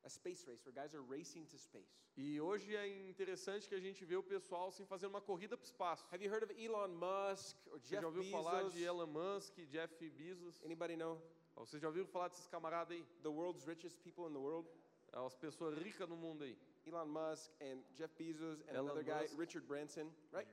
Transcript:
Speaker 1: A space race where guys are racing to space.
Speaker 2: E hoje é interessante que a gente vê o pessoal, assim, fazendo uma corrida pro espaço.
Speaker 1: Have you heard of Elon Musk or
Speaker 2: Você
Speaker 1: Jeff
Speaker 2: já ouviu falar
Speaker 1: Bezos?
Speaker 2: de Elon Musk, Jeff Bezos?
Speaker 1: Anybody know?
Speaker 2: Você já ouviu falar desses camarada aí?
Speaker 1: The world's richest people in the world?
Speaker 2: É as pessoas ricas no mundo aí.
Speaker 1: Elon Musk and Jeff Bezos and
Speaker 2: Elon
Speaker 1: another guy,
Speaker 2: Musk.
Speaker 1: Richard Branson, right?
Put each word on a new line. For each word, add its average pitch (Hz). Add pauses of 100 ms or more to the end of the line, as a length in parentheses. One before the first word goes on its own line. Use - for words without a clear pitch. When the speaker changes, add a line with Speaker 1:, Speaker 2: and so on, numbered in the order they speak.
Speaker 1:
A 135
space -
race 117
where 131
guys 147
are 143
racing 151
to 139
space. - (160)
Speaker 2:
E 147
hoje 202
é 202 (220)
interessante 190
que 202
a 190
gente 190
vê 175
o 190
pessoal, 185
assim, 190
fazendo 190
uma 196
corrida 202
pro 247
espaço. 170
Speaker 1:
Have 180
you 202
heard 220
of 208
Elon 214
Musk 190 (120)
or 143
Speaker 2:
Você 120
Speaker 1:
Jeff -
Speaker 2:
já 165
ouviu 170
falar 175
Speaker 1:
Bezos? 190
Speaker 2:
de 170
Elon 175
Musk, 180 (140)
Jeff 160
Bezos? 170
Speaker 1:
Anybody 165
know? 165 (340)
Speaker 2:
Você 127
já 156
ouviu 170
falar 175
desses -
camarada 165
aí? 170 (160)
Speaker 1:
The 156
world's 160
richest 165
people 175
in 151
the 139
world? 160 (460)
Speaker 2:
É 120
as 131
pessoas 151
ricas 185
no 170
mundo 160
aí. 117 (300)
Speaker 1:
Elon 160
Musk 156 (100)
and 131 (180)
Jeff 156 (100)
Bezos 160
and 143
Speaker 2:
Elon 135
Speaker 1:
another 147
guy, 151
Speaker 2:
Musk. 151
Speaker 1:
Richard 165
Branson, 147 (240)
right? 175